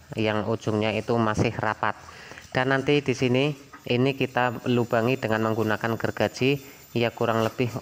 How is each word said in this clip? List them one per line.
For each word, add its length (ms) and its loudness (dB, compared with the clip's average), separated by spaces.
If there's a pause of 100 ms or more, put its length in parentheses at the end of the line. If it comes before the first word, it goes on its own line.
(140)
yang 320 0
ujungnya 480 0
itu 240 -2
masih 320 2
rapat. 480 -2 (560)
Dan 160 2
nanti 320 2
di 120 0
sini 400 2 (360)
ini 240 2
kita 560 -2
lubangi 480 2
dengan 320 0
menggunakan 480 0
gergaji, 640 0 (320)
ya 160 2
kurang 320 0
lebih 400 -2